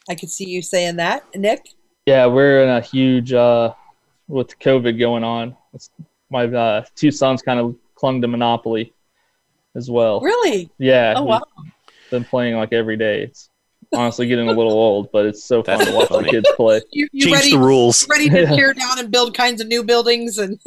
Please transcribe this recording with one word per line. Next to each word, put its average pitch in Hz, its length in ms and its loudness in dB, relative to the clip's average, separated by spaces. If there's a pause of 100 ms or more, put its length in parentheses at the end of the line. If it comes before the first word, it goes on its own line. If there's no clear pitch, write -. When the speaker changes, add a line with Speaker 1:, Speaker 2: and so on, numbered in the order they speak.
Speaker 1:
I 180 60 -8
could 170 160 -16
see 190 180 -12
you 180 140 -8
saying 175 340 -2
that, 185 280 -2 (100)
Nick. 202 320 -2 (400)
Speaker 2:
Yeah, 131 200 6
we're 135 360 4
in 131 60 4
a 120 120 2
huge, 131 520 0
uh, 120 420 2 (540)
with 135 320 -6
covid 120 400 2
going 117 240 0
on. 117 320 -6 (180)
It's, - 160 -20 (400)
my, 123 140 -2
uh, 117 400 -2 (100)
two 151 160 2
sons 131 320 0
kind 123 160 -2
of 120 160 -4 (220)
clung 131 260 -2
to 120 60 -2
Monopoly 117 640 -2 (800)
as 123 160 -10
well. 113 300 0
Speaker 1:
Really? 302 580 -2
Speaker 2:
Yeah, 123 380 2
Speaker 1:
Oh, - 60 -2
Speaker 2:
we've - 80 -2
Speaker 1:
wow. 233 120 0 (680)
Speaker 2:
been 123 100 -4
playing, 120 320 -4
like, 110 180 -4
every 110 240 -2
day. 104 280 -2
It's - 260 -20 (420)
honestly 120 360 -2
getting 117 200 0
a 110 40 0
little 113 220 0
old, 104 360 0
but 104 160 0
it's 107 160 -6
so 117 220 0
fun 98 140 -2
Speaker 3:
That's - 120 0
Speaker 2:
to - 60 -2
watch - 120 2
Speaker 3:
funny. - 180 -2
Speaker 2:
the - 40 -4
kids 110 240 0
play. 110 260 2 (120)
Speaker 1:
You, 294 180 -4
you 277 140 -2
Speaker 4:
Change 170 120 2
Speaker 1:
ready, - 140 2
Speaker 4:
the 143 80 4
rules. 127 500 4
Speaker 1:
ready 294 220 2
to 175 120 4
Speaker 2:
<laughs> - 0 -
Yeah. 147 120 2
Speaker 1:
tear 269 200 2
down 254 260 -6
and 226 100 -10
build 240 260 0
kinds 240 240 -2
of 220 60 -8
new 233 160 -2
buildings 233 560 0
and 196 280 -6